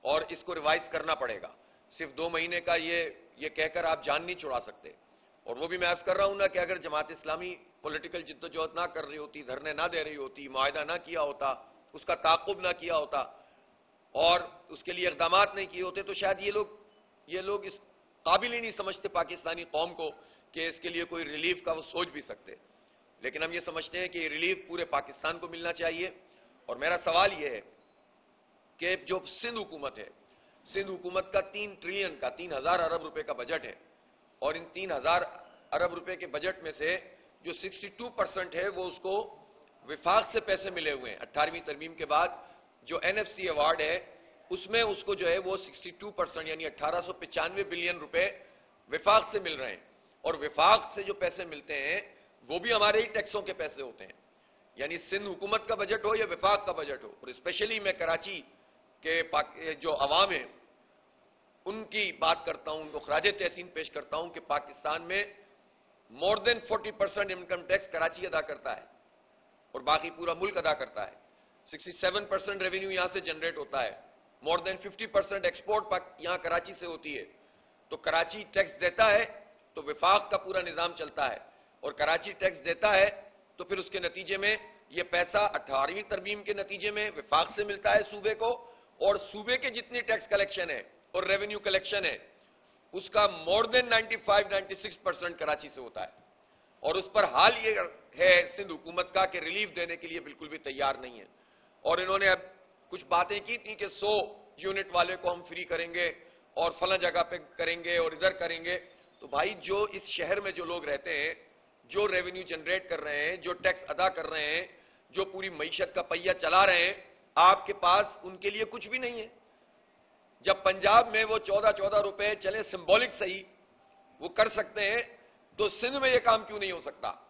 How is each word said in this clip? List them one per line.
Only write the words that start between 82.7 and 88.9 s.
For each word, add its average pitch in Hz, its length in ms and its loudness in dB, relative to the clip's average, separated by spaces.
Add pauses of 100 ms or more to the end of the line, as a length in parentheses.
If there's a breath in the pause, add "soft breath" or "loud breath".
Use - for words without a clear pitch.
है 196 160 8 (500)
तो 175 60 -8
फिर 185 140 -4
उसके 190 220 -6
नतीजे 180 380 -4
में 208 360 0 (180)
ये 170 100 -2
पैसा 175 380 2
अठारहवीं 156 600 0
तरमीम 202 400 -6
के 202 120 -4
नतीजे 202 360 -4
में 208 200 -2
विफाक 151 460 0
से 208 80 0
मिलता 202 280 2
है 208 100 8
सूबे 208 320 -2
को, 226 360 -2 (320 loud breath)